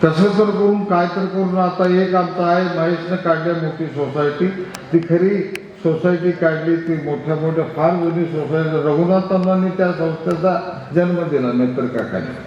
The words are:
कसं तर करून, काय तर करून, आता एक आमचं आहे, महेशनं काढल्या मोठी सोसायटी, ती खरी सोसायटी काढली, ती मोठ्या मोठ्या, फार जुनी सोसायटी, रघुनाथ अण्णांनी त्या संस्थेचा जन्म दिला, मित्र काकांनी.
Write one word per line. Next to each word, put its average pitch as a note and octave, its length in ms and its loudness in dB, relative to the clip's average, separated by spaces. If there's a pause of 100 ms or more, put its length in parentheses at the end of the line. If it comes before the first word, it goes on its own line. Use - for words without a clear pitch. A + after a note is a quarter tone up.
कसं F#3 360 4
तर G#3+ 100 4
करून, G3+ 340 2
काय F3 240 2
तर F#3+ 180 -4
करून, F#3 320 0
आता F3+ 440 2
एक F3+ 140 0
आमचं F3+ 280 0
आहे, F3 360 2
महेशनं E3 360 -2
काढल्या E3 380 0 (100)
मोठी D#3+ 220 -4
सोसायटी, C#3+ 640 -2 (460)
ती E3+ 60 6
खरी F3 420 2 (420)
सोसायटी E3+ 480 0
काढली, E3 440 0
ती D#3+ 340 -4
मोठ्या D3 260 -2
मोठ्या, D#3+ 280 0
फार D#3+ 260 0
जुनी E3+ 360 0
सोसायटी, D#3 600 -2
रघुनाथ F3 460 2
अण्णांनी F#3 360 2
त्या F3+ 220 0
संस्थेचा E3 920 -2 (140)
जन्म F3 320 2
दिला, C3+ 200 0
मित्र B2 380 0
काकांनी. F#2+ 500 -4 (120)